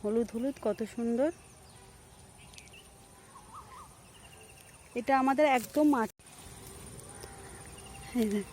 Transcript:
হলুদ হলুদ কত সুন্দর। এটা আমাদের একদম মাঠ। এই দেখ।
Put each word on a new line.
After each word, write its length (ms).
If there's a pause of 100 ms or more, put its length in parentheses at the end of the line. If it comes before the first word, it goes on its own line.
হলুদ 300
হলুদ 280
কত 200 (120)
সুন্দর। 360 (3750)
এটা 240
আমাদের 280
একদম 420
মাঠ। 220 (2000)
এই 140
দেখ। 240